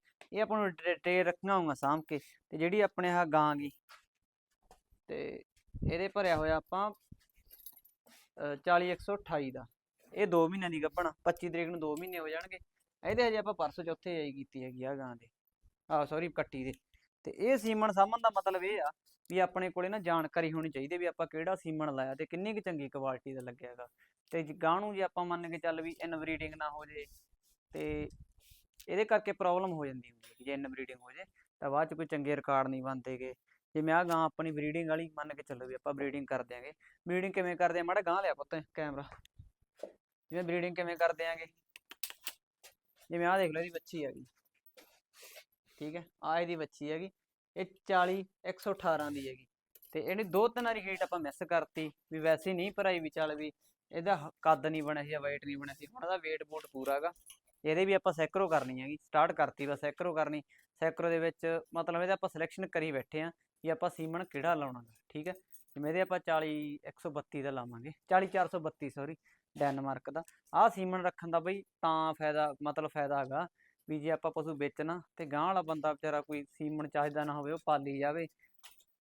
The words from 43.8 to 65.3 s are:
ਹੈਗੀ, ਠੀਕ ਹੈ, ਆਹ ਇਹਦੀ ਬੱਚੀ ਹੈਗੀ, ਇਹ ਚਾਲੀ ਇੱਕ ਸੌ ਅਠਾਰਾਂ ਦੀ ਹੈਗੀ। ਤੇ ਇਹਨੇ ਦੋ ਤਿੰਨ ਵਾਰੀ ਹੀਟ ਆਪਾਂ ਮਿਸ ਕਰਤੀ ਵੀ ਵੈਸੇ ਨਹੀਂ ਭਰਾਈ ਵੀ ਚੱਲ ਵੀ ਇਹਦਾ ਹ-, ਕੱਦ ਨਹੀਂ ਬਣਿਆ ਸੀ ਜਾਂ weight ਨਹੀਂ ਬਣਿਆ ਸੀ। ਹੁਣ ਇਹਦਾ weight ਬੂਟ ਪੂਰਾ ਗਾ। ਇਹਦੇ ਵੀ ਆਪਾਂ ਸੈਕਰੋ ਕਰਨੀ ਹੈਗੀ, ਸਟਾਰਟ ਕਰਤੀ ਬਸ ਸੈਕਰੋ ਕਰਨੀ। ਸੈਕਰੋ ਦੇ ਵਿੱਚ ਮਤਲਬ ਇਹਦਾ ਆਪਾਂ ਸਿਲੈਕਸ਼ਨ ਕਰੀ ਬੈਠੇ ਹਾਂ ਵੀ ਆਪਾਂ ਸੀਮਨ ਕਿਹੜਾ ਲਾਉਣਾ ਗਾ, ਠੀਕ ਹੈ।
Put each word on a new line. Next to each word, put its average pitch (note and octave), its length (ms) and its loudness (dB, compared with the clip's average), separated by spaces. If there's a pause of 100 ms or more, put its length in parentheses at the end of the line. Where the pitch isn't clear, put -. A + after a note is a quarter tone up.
ਹੈਗੀ, C3 200 -8 (1600)
ਠੀਕ D3+ 160 -6
ਹੈ, E3+ 80 -8 (180)
ਆਹ D#3+ 180 2
ਇਹਦੀ E3+ 160 0
ਬੱਚੀ D3 360 -6
ਹੈਗੀ, F3+ 180 -6 (460)
ਇਹ F#3+ 100 -4 (220)
ਚਾਲੀ F#3 360 4 (200)
ਇੱਕ F#3 160 -8
ਸੌ G3+ 120 -2
ਅਠਾਰਾਂ D#3 380 0
ਦੀ C#3 180 -8
ਹੈਗੀ। C3 180 -14 (460)
ਤੇ D#3+ 80 -4
ਇਹਨੇ F#3 260 -2
ਦੋ F#3+ 220 4
ਤਿੰਨ A#3+ 160 -2
ਵਾਰੀ A3+ 160 0
ਹੀਟ F#3+ 220 -2
ਆਪਾਂ F3+ 160 -2
ਮਿਸ D3 300 -6
ਕਰਤੀ D#3+ 420 0 (220)
ਵੀ D#3+ 80 -6
ਵੈਸੇ D#3+ 320 2
ਨਹੀਂ F#3+ 200 -2
ਭਰਾਈ F#3+ 280 2
ਵੀ D#3 100 -6
ਚੱਲ D#3 240 -2
ਵੀ D3+ 160 -6 (420)
ਇਹਦਾ F3 260 2
ਹ-, C#3+ 120 -8 (120)
ਕੱਦ D#3 240 6
ਨਹੀਂ D#3 160 0
ਬਣਿਆ D3 200 -2
ਸੀ D3 80 -8
ਜਾਂ D3+ 100 -2
weight C#3+ 260 -4
ਨਹੀਂ C#3+ 100 -4
ਬਣਿਆ C#3 180 -10
ਸੀ। D3 120 -16
ਹੁਣ A#3 180 -12
ਇਹਦਾ F#3 140 0
weight D#3 300 -4
ਬੂਟ D3+ 240 -8
ਪੂਰਾ C3+ 280 0
ਗਾ। E3+ 120 -2 (520)
ਇਹਦੇ D#3+ 200 4
ਵੀ G3 80 4
ਆਪਾਂ F#3+ 200 4
ਸੈਕਰੋ E3 360 2
ਕਰਨੀ C3 340 2
ਹੈਗੀ, C#3+ 160 -8
ਸਟਾਰਟ D#3+ 340 4
ਕਰਤੀ C#3+ 340 0
ਬਸ C#3 140 -4
ਸੈਕਰੋ D#3+ 340 -2
ਕਰਨੀ। D3+ 280 0 (380)
ਸੈਕਰੋ E3 280 0
ਦੇ E3 100 2
ਵਿੱਚ E3 280 0 (280)
ਮਤਲਬ E3+ 280 0
ਇਹਦਾ F#3 120 2
ਆਪਾਂ F#3 140 -4
ਸਿਲੈਕਸ਼ਨ E3+ 400 -4
ਕਰੀ D#3+ 240 0
ਬੈਠੇ C#3+ 300 -4
ਹਾਂ E3 80 -4 (340)
ਵੀ D#3+ 60 0
ਆਪਾਂ E3 200 0
ਸੀਮਨ E3 340 -6
ਕਿਹੜਾ F3 300 0
ਲਾਉਣਾ C3+ 260 -4
ਗਾ, A#2+ 120 -20 (160)
ਠੀਕ D3+ 200 -8
ਹੈ। F#3 40 -6 (440)